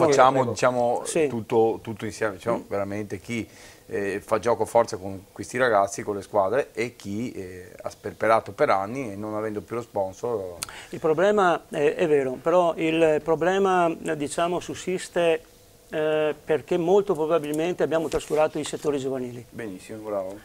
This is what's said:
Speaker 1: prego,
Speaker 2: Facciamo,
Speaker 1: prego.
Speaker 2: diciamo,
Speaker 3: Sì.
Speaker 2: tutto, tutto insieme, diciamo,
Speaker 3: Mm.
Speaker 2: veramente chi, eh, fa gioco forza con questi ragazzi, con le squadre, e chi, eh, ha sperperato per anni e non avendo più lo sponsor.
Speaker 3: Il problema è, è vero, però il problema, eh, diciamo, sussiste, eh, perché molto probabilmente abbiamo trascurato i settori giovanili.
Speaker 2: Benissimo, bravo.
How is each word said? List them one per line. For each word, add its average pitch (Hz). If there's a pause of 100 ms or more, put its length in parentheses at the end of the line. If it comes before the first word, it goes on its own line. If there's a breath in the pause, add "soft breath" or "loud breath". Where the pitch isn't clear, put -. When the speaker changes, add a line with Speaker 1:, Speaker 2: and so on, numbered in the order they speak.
Speaker 1:
prego, 151
Speaker 2:
Facciamo, 135
Speaker 1:
prego. 127
Speaker 2:
diciamo, 120
Speaker 3:
Sì. 160
Speaker 2:
tutto, 113
tutto 113
insieme, 104
diciamo, 113
Speaker 3:
Mm. -
Speaker 2:
veramente 101
chi, 113 (400 loud breath)
eh, 101
fa 110
gioco 113
forza 117
con 95
questi -
ragazzi, 113
con 104
le 98
squadre, 104
e 120
chi, 107
eh, 92 (100)
ha -
sperperato 107
per 143
anni 110
e 98
non 107
avendo 107
più 101
lo 120
sponsor. 98 (320 loud breath)
Speaker 3:
Il 180
problema 180
è, 156
è 180
vero, 135
però 165
il 160
problema, 180 (180)
eh, 165
diciamo, 170
sussiste, 165 (500)
eh, 156 (120)
perché 156
molto 190
probabilmente 156
abbiamo 156
trascurato 151
i 151
settori 147
giovanili. 127
Speaker 2:
Benissimo, 110
bravo. 101